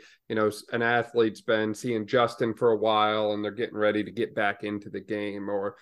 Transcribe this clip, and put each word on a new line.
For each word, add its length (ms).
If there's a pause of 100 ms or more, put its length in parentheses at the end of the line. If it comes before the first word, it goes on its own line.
(300)
you 60
know, 140
s-, 220
an 120
athlete's 580
been 320
seeing 320
Justin 480
for 160
a 80
while 540
and 120
they're 60
getting 260
ready 280
to 80
get 240
back 280
into 280
the 80
game, 500
or, 320